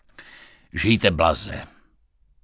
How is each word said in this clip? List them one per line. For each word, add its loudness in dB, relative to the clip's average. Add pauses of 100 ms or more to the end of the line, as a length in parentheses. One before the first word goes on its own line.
(720)
Žijte 2
blaze.“ -2 (800)